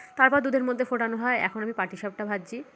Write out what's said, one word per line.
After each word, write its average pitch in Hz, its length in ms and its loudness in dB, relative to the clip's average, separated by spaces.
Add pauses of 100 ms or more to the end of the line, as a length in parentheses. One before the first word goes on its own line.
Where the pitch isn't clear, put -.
(160)
তারপর 262 240 6
দুধের 254 240 2
মধ্যে 247 200 0
ফোটানো 226 320 -2
হয়। 240 220 0
এখন 214 240 -2
আমি 226 100 -4
পাটিসাপটা 196 520 -6
ভাজছি। 208 400 -8 (100)